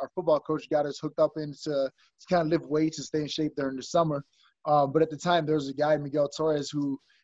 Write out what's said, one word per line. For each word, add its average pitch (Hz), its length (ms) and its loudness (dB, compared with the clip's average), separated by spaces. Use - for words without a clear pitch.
our 131 140 -8
football 160 240 2
coach 156 320 -4
got 147 160 2
us 139 120 -8
hooked 151 200 -6
up 156 180 4
in 151 160 -6
to, 139 260 -2
to - 380 -20
kinda 175 160 2
lift 160 220 0
weights 156 320 0
and 139 80 -10
stay 156 160 -2
in 147 60 -6
shape 151 280 -4
during 135 200 -2
the 127 60 -8
summer. 156 400 0
Uh, 147 200 4
but 156 160 2
at 156 60 4
the 156 80 -8
time, 170 300 2
there 151 80 2
was 139 140 0
a 135 60 -6
guy, 147 220 2
Miguel 143 320 0
Torres, 151 400 0
who, 143 320 -4